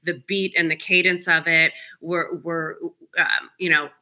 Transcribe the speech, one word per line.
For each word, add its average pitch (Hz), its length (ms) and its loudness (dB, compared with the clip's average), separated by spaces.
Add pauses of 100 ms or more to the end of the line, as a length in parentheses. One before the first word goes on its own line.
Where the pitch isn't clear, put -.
the 160 240 -6
beat 190 320 -2
and 165 100 2
the 160 60 0
cadence 180 540 0
of 165 180 2
it 160 260 4 (280)
were, 170 420 -4
were, 165 380 -6 (360)
um, - 320 0 (120)
you 180 100 -2
know 147 200 2 (120)